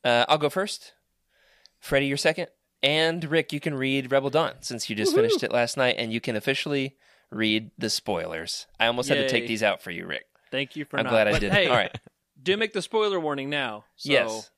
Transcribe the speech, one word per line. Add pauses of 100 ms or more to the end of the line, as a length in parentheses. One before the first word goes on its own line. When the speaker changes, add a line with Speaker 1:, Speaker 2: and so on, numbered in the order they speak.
Speaker 1:
Uh,
I'll
go
first. (840)
Freddie,
you're
second. (340)
And
Rick,
you
can
read
Rebel
Dawn
since
you
just
Speaker 2:
Woohoo!
Speaker 1:
finished
it
last
night,
and
you
can
officially (340)
read
the
spoilers. (120)
I
almost
had
to
take
Speaker 2:
Yay.
Speaker 1:
these
out
for
you,
Rick. (280)
Speaker 2:
Thank
you
for
Speaker 1:
I'm
Speaker 2:
not.
Speaker 1:
glad
I
Speaker 2:
But
Speaker 1:
didn't.
Speaker 2:
hey,
Speaker 1:
All
right. (480)
Speaker 2:
do
make
the
spoiler
warning
now. (140)
So.
Speaker 1:
Yes.